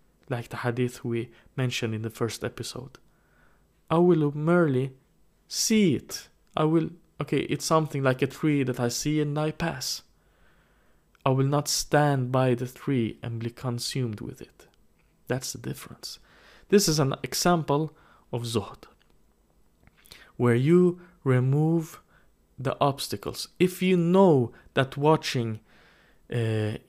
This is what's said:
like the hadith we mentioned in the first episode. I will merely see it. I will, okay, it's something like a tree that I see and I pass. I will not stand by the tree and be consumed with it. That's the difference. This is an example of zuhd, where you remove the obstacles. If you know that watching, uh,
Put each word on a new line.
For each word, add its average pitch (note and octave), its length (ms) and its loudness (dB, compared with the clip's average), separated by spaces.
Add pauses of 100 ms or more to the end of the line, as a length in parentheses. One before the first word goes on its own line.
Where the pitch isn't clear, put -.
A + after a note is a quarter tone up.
(300)
like A#2+ 180 -6
the A#2+ 100 -10
hadith B2 460 -4
we A#2 260 -4 (260)
mentioned B2 380 -2
in A2 80 -6
the A2+ 80 -6
first - 320 -6
episode. - 560 -10 (920)
I D#3+ 80 2
will E3 340 4
merely D3 600 2 (540)
see G#3 480 2
it. - 340 -8 (280)
I D#3 80 2
will, D#3+ 240 0 (320)
okay, C#3+ 200 -2
it's - 260 -4
something D3+ 360 0
like C3 200 0
a C#3 40 2
tree C#3+ 360 0
that B2+ 180 -2
I A#2+ 80 0
see D3+ 320 -2
and D3 180 -2
I D#3 120 -2
pass. D3+ 520 -6 (1200)
I C3+ 40 4
will C3+ 160 2
not C#3+ 220 -2
stand C#3 640 0
by C3 220 2
the B2 120 -4
tree B2 560 -4
and A#2 180 -8
be A#2 100 -8
consumed A#2+ 720 -6
with - 180 -12
it. - 260 -20 (640)
That's B2+ 240 -4
the - 60 -14
difference. - 600 -12 (520)
This G3+ 180 6
is D#3 100 2
an C3+ 240 2
example D#3 720 0 (380)
of A#2+ 120 -6
zuhd, A2+ 400 -4 (1500)
where B2 160 4
you F3 440 4 (260)
remove D3 760 2 (580)
the B2+ 220 -4
obstacles. - 680 -4 (100)
If F3+ 240 0
you F#3 160 4
know E3+ 540 6 (200)
that C3+ 240 0
watching, C#3 640 0 (720)
uh, A2 460 -2 (100)